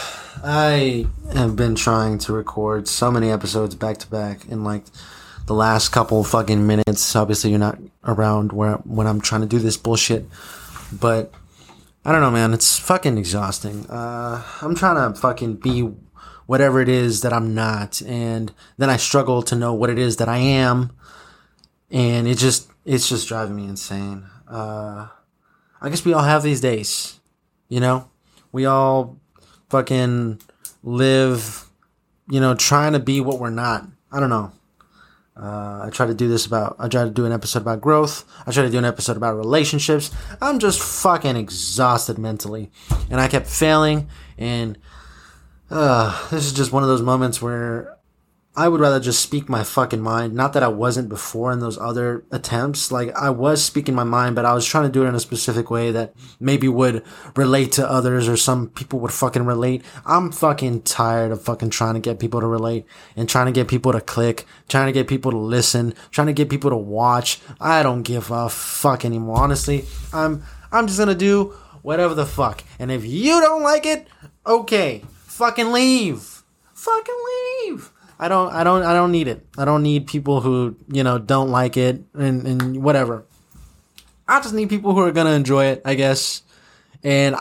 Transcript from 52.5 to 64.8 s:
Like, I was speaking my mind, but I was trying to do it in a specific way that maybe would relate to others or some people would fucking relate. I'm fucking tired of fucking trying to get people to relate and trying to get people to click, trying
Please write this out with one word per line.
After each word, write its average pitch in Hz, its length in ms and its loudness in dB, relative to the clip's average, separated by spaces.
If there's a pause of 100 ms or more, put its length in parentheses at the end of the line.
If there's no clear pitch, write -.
Like, 123 240 -2
I 139 160 0
was 143 340 2
speaking 143 300 -2
my 123 80 0
mind, 120 320 2
but 120 100 0
I 120 80 4
was 120 100 0
trying 156 200 0
to 135 80 0
do 131 120 4
it 131 40 2
in 127 80 0
a 120 40 -2
specific 113 520 -4
way 117 180 -2
that 113 240 -4 (260)
maybe 135 280 2
would 123 360 2 (320)
relate 135 360 2
to 131 180 0
others 123 400 2
or 117 80 2
some 127 320 0
people - 300 -8
would - 120 -6
fucking 127 340 -2
relate. 123 380 -2 (220)
I'm 170 260 2
fucking 135 520 0
tired 117 480 0
of 110 100 -6
fucking 113 300 -4
trying 113 240 -2
to 113 40 -2
get 113 200 -4
people 117 220 -2
to 113 40 0
relate 113 400 -2 (300)
and 113 120 -4
trying 127 200 2
to 131 40 0
get 123 160 2
people 127 240 2
to 117 80 2
click, 117 460 -2 (240)
trying 135 160 2